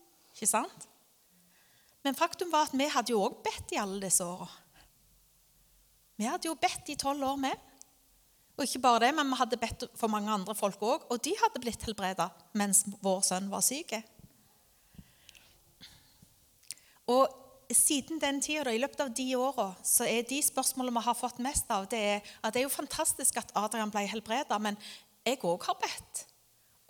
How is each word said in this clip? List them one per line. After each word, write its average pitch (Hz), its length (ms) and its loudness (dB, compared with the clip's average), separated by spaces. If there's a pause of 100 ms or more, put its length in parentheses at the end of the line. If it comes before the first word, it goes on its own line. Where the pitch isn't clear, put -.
(340)
Ikke - 160 -2
sant? - 400 -2 (1120)
Men 269 160 0
faktum 339 320 -2
var 302 160 4
at - 80 -6
vi 277 160 2
hadde 240 220 0
jo 208 100 4
også - 220 -2
bedt - 300 -4
i 277 40 0
alle 202 240 -4
disse 180 240 2
årene. 175 320 -12 (1600)
Vi 214 100 0
hadde 339 200 -4
jo 302 100 -4
bedt - 340 -2
i 262 60 -12
tolv 277 260 -2
år 277 160 0
med. 269 280 -4 (840)
Og 277 140 -2
ikke 262 160 -4
bare 233 240 6
det, 285 100 4
men 277 140 2
vi 254 80 0
hadde 247 180 0
bedt - 280 -4 (120)
for 220 160 0
mange 208 180 -2
andre 202 240 -2
folk 196 260 -2
også, 254 280 0
og 240 160 -2
de 302 140 0
hadde 440 220 2
blitt 233 260 -6
helbredet 190 400 -2 (260)
mens 202 300 4 (180)
vår 196 240 2
sønn 190 240 0
var 196 160 -2
syk. 294 300 -2 (3250)
Og 254 300 6 (340)
siden 294 480 2
den 277 200 0
tiden, 294 260 -2
da, 226 80 0
i 233 60 2
løpet 277 200 -2
av 277 160 0
de 262 80 -2 (140)
årene, 247 420 0
så - 240 2
er 226 240 0
de 269 160 0
spørsmålene 254 540 0
vi 220 80 -2
har 240 100 2
fått 240 240 -6
mest 277 320 -2
av, 196 160 -2
det 226 220 0
er 208 180 -2 (140)
at 220 100 0
det 247 80 2
er 277 60 0
jo 269 80 -4
fantastisk 294 640 0
at - 160 -8
Adrian 214 340 -2
ble 208 200 0
helbredet, 220 500 -2
men 208 160 -2 (480)
jeg 262 160 0
også 180 300 0
har - 100 -2
bedt, - 420 -6 (680)